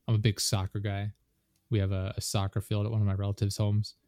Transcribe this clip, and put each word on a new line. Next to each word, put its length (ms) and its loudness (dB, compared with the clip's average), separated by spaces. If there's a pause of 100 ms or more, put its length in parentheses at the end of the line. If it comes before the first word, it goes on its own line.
I'm 80 4
a 40 4
big 220 2
soccer 380 -2
guy. 340 -4 (580)
We 80 4
have 140 2
a, 240 -2
a 40 -4
soccer 400 -2
field 260 0
at 60 -4
one 80 2
of 60 4
my 80 0
relatives' 420 -2
homes, 380 0 (120)